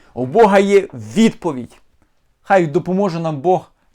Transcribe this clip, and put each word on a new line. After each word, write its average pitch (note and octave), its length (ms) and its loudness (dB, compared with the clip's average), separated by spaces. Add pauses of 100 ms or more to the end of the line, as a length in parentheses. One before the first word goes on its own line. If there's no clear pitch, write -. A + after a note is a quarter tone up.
(140)
у B2+ 120 -6
Бога G3+ 320 4
є G3 340 2
відповідь. B2+ 840 -2 (640)
Хай F#3 240 0
допоможе E3+ 540 -4
нам D#3 200 -6
Бог F3 320 -4 (220)